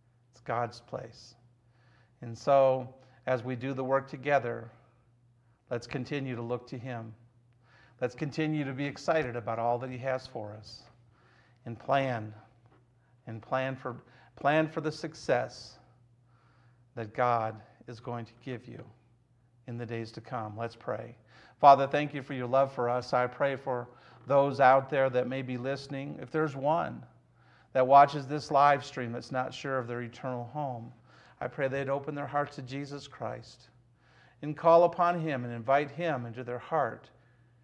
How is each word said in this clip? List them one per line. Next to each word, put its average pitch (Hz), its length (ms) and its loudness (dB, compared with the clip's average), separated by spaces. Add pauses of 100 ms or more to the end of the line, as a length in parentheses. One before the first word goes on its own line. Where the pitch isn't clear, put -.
(320)
It's - 100 -20
God's 117 400 -6
place. - 540 -14 (840)
And 117 140 -12
so, 131 600 4 (320)
as 127 160 0
we 127 120 -4
do 131 180 -6
the 135 100 -4
work 135 240 0
together, 123 640 -2 (960)
let's 120 160 -6
continue 135 500 -6
to 117 60 -8
look 120 260 -6
to 135 100 -12
him. 113 380 -10 (840)
Let's 123 140 -2
continue 156 480 -2
to 135 100 -6
be 139 120 -4
excited 143 500 -2
about 113 240 -4
all 120 200 2
that 131 120 -8
he 127 80 -10
has 131 260 -4
for 104 280 -12
us - 300 -20 (840)
and 117 120 -10
plan, 123 560 0 (960)
and 113 140 -10
plan 131 340 -2
for, 123 260 -10 (340)
plan 156 320 2
for 156 140 -6
the 151 100 -2
success - 840 -4 (1160)
that 110 180 -8
God 113 480 0 (260)
is 117 120 -12
going 120 260 -8
to - 160 -20
give 123 260 -12
you 107 160 -16 (840)
in 117 100 -8
the 120 80 -8
days 113 280 -6
to 113 80 -14
come. 107 360 -8
Let's 113 180 -6
pray. 113 400 -8 (440)
Father, 139 280 10
thank 147 260 0
you 143 80 -6
for 147 120 -10
your 127 140 -4
love 135 240 4
for 120 180 -2
us. 123 240 -2
I 123 140 4
pray 139 280 0
for 123 320 -6 (400)
those 139 320 4
out 135 300 8
there 135 200 2
that 123 180 0
may 131 140 -6
be 127 160 -6
listening. 135 640 -8
If - 100 -14
there's 156 240 -2
one 139 480 -2 (720)
that 131 120 4
watches 139 420 8
this 147 240 -4
live 143 340 6
stream 120 260 -8
that's 120 200 -8
not 131 220 -4
sure 135 240 -4
of 120 100 -4
their 120 140 -6
eternal 120 520 -8
home, 123 380 -8 (500)
I 135 60 -4
pray 139 200 -2
they'd 135 220 -4
open 139 260 -4
their 143 120 -8
hearts 143 280 -2
to 143 60 -12
Jesus 139 460 -10
Christ - 600 -12 (720)
and 147 140 -6
call 170 280 8
upon 175 360 2
him 147 240 -4
and 120 100 -8
invite 135 380 2
him 139 340 -4
into 117 180 -10
their 120 160 -8
heart 127 500 -2 (540)